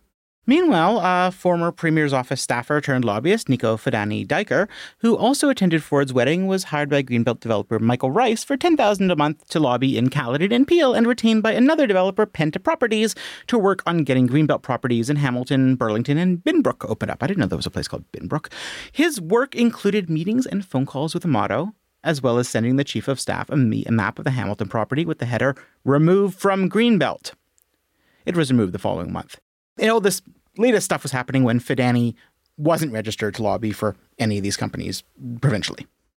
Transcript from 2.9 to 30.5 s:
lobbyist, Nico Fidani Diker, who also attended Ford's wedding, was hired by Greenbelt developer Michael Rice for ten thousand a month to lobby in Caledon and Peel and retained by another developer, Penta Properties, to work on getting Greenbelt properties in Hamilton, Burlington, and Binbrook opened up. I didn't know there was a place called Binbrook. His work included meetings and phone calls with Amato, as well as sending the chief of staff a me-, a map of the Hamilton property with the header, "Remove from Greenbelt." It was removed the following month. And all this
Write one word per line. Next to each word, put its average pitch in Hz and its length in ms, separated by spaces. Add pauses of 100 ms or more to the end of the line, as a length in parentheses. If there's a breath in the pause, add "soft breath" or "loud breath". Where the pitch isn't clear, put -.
lobbyist, 135 440
Nico 117 280
Fidani 107 480
Diker, 165 420 (300 loud breath)
who 226 180
also 277 340
attended 170 340
Ford's 139 280
wedding, 143 360
was 190 160
hired 147 260
by 143 140
Greenbelt 120 360
developer 110 380
Michael 120 320
Rice 226 340
for 277 140
ten 339 180
thousand 202 360
a 175 40
month 147 340
to 170 100
lobby 131 360
in 120 140
Caledon 147 420
and 247 160
Peel 311 280
and 226 100
retained 226 380
by 220 80
another 277 340
developer, 196 400
Penta 160 380
Properties, 220 500 (320 loud breath)
to 247 140
work 190 260
on 170 140
getting 131 280
Greenbelt 143 360
properties 120 440
in 147 100
Hamilton, 131 580
Burlington, 120 420
and 180 260
Binbrook - 460
opened 110 220
up. - 100
I 131 60
didn't 190 140
know 107 40
there 87 100
was 76 120
a - 20
place - 180
called - 240
Binbrook. - 400 (400 loud breath)
His 294 300
work 226 320
included 208 560
meetings 196 380
and 196 180
phone 135 220
calls 151 260
with 175 120
Amato, 131 500 (280)
as 147 200
well 120 160
as 123 100
sending 120 280
the 135 60
chief - 240
of 135 120
staff - 320
a - 40
me-, 110 300
a - 60
map 110 260
of - 80
the 139 60
Hamilton 104 360
property 131 380
with 160 140
the 117 80
header, 123 280 (300 loud breath)
"Remove 180 480
from 190 340
Greenbelt." 202 680 (920)
It 175 100
was 156 140
removed 110 240
the 98 60
following 90 340
month. - 240 (400)
And 220 140
all 226 100
this 190 220 (340)